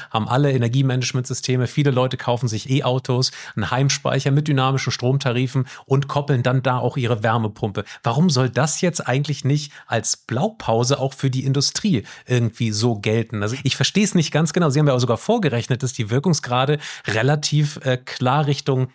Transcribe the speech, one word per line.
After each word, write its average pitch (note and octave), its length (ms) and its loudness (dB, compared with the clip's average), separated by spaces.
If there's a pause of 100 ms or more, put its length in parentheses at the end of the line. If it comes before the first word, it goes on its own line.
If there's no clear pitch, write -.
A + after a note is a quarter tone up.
(120)
haben A2 160 -2
alle C#3 240 2
Energiemanagementsysteme. B2+ 1160 0
Viele C#3+ 240 2
Leute B2+ 260 2
kaufen A#2+ 320 0
sich A2 200 -6
E-Autos, C3 640 0 (240)
einen G2 160 -2
Heimspeicher C3+ 600 0
mit D3+ 180 2
dynamischen C3 420 0
Stromtarifen B2+ 760 0 (200)
und C#3 240 0
koppeln C#3 340 0
dann B2+ 180 2
da B2+ 160 0
auch A#2+ 200 -2
ihre A#2 260 0
Wärmepumpe. A2 640 -2 (180)
Warum C#3+ 260 4
soll B2+ 200 2
das C#3+ 320 0
jetzt F3 260 -2
eigentlich C#3 380 -2
nicht D3 260 0 (160)
als A2+ 300 -2
Blaupause B2 840 0
auch C3+ 140 -2
für - 160 -2
die C3 160 -2
Industrie C#3 580 0 (240)
irgendwie A#2 440 0
so G#2+ 280 0
gelten? A2 440 -2
Also A2 200 -2
ich - 140 0
verstehe F#3+ 260 2
es G3 100 0
nicht E3+ 200 2
ganz D#3 180 2
genau. E3+ 180 2
Sie C3 80 2
haben D3+ 100 4
ja C#3 60 4
auch B2+ 60 2
sogar A#2 180 2
vorgerechnet, C3+ 680 0
dass B2+ 100 -2
die G#2+ 160 -4
Wirkungsgrade C#3 680 0 (280)
relativ, D3 760 0
äh, B2+ 120 0
klar B2+ 500 0
Richtung C3+ 500 0